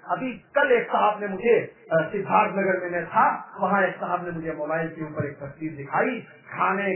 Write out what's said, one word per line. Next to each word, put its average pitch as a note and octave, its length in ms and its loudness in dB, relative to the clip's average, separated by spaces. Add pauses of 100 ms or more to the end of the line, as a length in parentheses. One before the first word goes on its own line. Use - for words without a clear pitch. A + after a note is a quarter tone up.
ابھی A#3+ 360 -4 (160)
کل C#4 160 4
ایک A#3 220 4
صاحب G#3 260 2
نے G#3 80 -4
مجھے، G3 400 2 (240)
آ، E3 60 4 (160)
سدھارتھ G3 400 2
نگر F#3+ 280 0
میں F3+ 100 -4
میں F3 200 -2
تھا، C4 320 4 (160)
وہاں F#3 240 2
ایک F3 180 0
صاحب F3 220 -2
نے F3 80 -6
مجھے D#3+ 220 -6
موبائل D#3 360 -2
کے D#3+ 140 -10
اوپر D3+ 200 -4
ایک C#3+ 160 -8
تصویر D3 340 -8
دکھائی، F3+ 480 -2 (360)
خانہ F#3+ 260 0 (140)